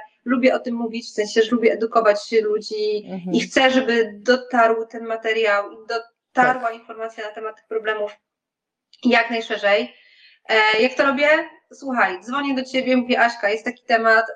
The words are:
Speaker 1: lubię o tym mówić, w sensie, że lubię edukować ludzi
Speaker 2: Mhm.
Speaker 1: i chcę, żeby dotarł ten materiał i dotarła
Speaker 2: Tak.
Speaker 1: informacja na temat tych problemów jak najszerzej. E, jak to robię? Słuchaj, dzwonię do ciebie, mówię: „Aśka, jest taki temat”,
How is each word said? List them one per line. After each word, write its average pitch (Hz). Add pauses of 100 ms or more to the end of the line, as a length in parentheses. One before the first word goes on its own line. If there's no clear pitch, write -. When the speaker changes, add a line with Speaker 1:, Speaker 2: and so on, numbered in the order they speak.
(260)
Speaker 1:
lubię 247
o 240
tym 240
mówić, 233
w -
sensie, 208
że 220
lubię 220
edukować 214 (120)
ludzi 214
Speaker 2:
Mhm. 180
Speaker 1:
i -
chcę, 262
żeby 233
dotarł 226
ten 233
materiał 220
i - (120)
dotarła 247
Speaker 2:
Tak. 226
Speaker 1:
informacja 226
na 214
temat 220
tych -
problemów 214 (880)
jak 233
najszerzej. 226 (560)
E, 220
jak 254
to 294
robię? 277 (460)
Słuchaj, 196
dzwonię 277
do 254
ciebie, 254
mówię: 247
„Aśka, 226
jest 214
taki -
temat”, 226 (100)